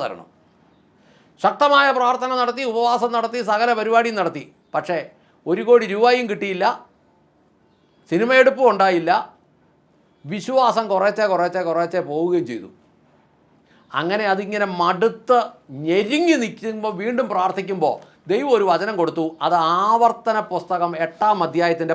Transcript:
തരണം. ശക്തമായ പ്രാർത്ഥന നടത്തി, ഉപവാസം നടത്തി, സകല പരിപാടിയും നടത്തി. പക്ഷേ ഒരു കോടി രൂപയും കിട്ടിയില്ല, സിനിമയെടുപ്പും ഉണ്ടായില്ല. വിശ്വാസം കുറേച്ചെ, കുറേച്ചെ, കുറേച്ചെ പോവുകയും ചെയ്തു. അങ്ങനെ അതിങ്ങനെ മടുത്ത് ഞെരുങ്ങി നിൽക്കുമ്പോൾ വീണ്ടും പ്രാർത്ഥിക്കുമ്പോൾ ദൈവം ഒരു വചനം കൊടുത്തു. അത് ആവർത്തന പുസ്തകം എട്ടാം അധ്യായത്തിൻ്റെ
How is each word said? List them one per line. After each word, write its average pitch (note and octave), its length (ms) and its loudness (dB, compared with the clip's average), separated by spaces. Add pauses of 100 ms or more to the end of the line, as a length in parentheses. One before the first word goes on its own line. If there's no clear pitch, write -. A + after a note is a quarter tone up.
തരണം. F#2+ 260 -10 (1160)
ശക്തമായ C#4+ 420 4 (120)
പ്രാർത്ഥന B3 320 0 (100)
നടത്തി, A#3+ 220 -2 (100)
ഉപവാസം A#3+ 440 0
നടത്തി, A3+ 240 -4 (100)
സകല A3 180 0 (100)
പരിപാടിയും A3+ 420 0
നടത്തി. D#3+ 240 -4 (300)
പക്ഷേ D#3+ 240 -4 (480)
ഒരു F#3 220 -2
കോടി A#3+ 240 6
രൂപയും A#3+ 380 2
കിട്ടിയില്ല, F#3+ 340 -4 (1500)
സിനിമയെടുപ്പും B3+ 640 4
ഉണ്ടായില്ല. F#3 380 2 (1200)
വിശ്വാസം A3+ 580 2
കുറേച്ചെ, G3+ 400 0
കുറേച്ചെ, F3 360 0
കുറേച്ചെ E3+ 320 -2 (100)
പോവുകയും E3 400 0
ചെയ്തു. G2 180 -10 (1200)
അങ്ങനെ F3+ 420 -2
അതിങ്ങനെ G3+ 340 -4 (140)
മടുത്ത് F#3+ 560 0 (480)
ഞെരുങ്ങി A3 580 2
നിൽക്കുമ്പോൾ G#3+ 500 -6 (100)
വീണ്ടും A#3+ 280 -4
പ്രാർത്ഥിക്കുമ്പോൾ F#3 640 -2 (380)
ദൈവം C4+ 240 0
ഒരു G3+ 140 4
വചനം F#3+ 300 0
കൊടുത്തു. D#3+ 240 -2 (220)
അത് E3 100 2 (280)
ആവർത്തന A3+ 520 2 (140)
പുസ്തകം F3 400 -2 (140)
എട്ടാം G#3 320 0 (100)
അധ്യായത്തിൻ്റെ E3 480 0